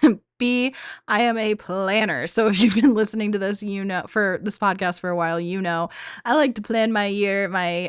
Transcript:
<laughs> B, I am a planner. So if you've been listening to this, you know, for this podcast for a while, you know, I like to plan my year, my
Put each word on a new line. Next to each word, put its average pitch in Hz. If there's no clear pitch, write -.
<laughs> 226
B, 247
I 214
am 226
a 214
planner. 190
So 220
if 196
you've 214
been 233
listening 214
to 208
this, 196
you 196
know, 185
for 196
this 196
podcast 190
for 185
a 175
while, 170
you 180
know, 170
I 233
like 285
to 214
plan 226
my 208
year, 202
my 175